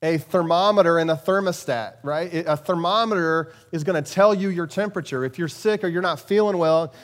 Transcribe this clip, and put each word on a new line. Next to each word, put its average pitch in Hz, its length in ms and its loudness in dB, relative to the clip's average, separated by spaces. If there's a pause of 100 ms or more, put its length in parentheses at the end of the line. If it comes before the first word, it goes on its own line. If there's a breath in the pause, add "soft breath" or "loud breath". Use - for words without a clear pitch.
a 160 160 0
thermometer 170 800 2
and 165 100 2
a 160 60 0
thermostat, 156 800 -2 (100)
right? 160 300 -4
It, 165 160 -4
a 151 80 0
thermometer 170 960 0 (180 loud breath)
is 156 140 -6
gonna 165 160 0
tell 202 340 4
you 196 140 -2
your 175 180 -4
temperature. 170 560 -4
If 131 160 -6
you're 175 80 -2
sick 214 380 -2
or - 20 -2
you're 175 140 -2
not 170 180 -2
feeling 208 380 2
well, 160 360 2 (100)